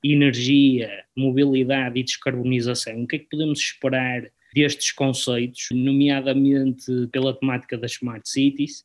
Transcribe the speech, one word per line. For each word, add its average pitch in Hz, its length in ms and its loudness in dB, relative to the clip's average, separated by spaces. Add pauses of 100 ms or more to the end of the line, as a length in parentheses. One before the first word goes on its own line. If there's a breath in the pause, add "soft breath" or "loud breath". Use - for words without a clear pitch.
energia, 131 1000 2 (100)
mobilidade 131 840 0
e 127 40 -4
descarbonização. 123 1000 -4
O 123 40 -6
que 156 100 -6
é - 20 -6
que - 100 -18
podemos 151 300 -2
esperar 127 640 -4 (300)
destes 147 380 0
conceitos, 123 800 -2
nomeadamente 135 1400 2
pela 131 220 0
temática 127 440 -4
das 117 160 -8
Smart 117 340 -10
Cities? 139 580 0